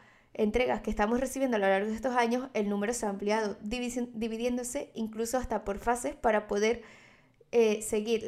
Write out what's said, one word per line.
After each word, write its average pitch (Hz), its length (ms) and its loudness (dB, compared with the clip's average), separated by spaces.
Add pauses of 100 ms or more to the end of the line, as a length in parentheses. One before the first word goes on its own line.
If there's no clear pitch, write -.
(340)
entregas 226 480 0
que - 80 -4
estamos 214 300 2
recibiendo 262 380 0
a - 20 0
lo 196 80 4
largo 196 220 4
de 220 60 -2
estos 240 200 -4
años, 247 380 2
el 208 160 0
número 202 240 0
se 240 120 -4
ha 208 40 0
ampliado, 202 520 0
divisi-, 240 520 -4
dividiéndose 240 800 -4
incluso 220 440 -4
hasta 240 260 -2
por 202 160 -4
fases 247 360 0
para 214 320 2
poder, 220 340 2 (680)
eh, 220 300 4
seguir 214 460 0